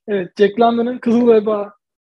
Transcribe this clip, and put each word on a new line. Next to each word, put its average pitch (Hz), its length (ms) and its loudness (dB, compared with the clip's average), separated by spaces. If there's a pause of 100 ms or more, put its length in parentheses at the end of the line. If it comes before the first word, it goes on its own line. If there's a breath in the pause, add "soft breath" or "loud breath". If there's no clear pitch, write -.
Evet, 190 300 -6
Jack 202 220 0
London'ın 233 380 0
Kızıl 240 300 0
Veba 214 460 0 (300)